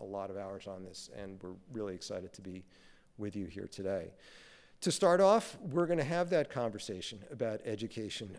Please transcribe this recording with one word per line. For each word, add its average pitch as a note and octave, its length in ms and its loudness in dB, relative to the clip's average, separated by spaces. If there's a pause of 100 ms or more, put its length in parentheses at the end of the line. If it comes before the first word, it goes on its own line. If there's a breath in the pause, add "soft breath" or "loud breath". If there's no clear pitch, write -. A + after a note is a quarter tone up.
a G#2+ 40 -10
lot G2 260 -6
of F#2+ 60 -6
hours G2 320 -8
on F#2+ 160 -8
this, F#2+ 320 -14
and G2 260 -10
we're F#2 140 -10 (160)
really G#2 220 -4
excited F#2 400 -8
to - 80 -16
be F#2 200 -10 (560 loud breath)
with G#2 160 -4
you G2 120 -4
here F#2 200 -8
today. F#2+ 460 -2 (720 loud breath)
To F3+ 100 4
start F3+ 280 8
off, G#3 400 6
we're E3+ 260 2
gonna D#3+ 180 4
have F3 260 2
that D#3 200 4
conversation G#2+ 680 -4 (140)
about A2 320 -2
education, G#2 760 -4